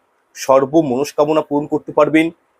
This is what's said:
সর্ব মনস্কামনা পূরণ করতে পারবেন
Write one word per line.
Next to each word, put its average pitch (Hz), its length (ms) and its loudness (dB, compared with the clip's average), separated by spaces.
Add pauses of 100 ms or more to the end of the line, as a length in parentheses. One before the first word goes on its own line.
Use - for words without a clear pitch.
(340)
সর্ব 135 480 2
মনস্কামনা 147 600 -2
পূরণ 147 260 -4
করতে 151 240 -6
পারবেন 156 400 2 (280)